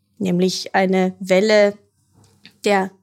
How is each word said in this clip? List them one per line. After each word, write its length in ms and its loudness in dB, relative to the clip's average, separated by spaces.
nämlich 580 -2
eine 440 0
Welle 580 2
der 260 0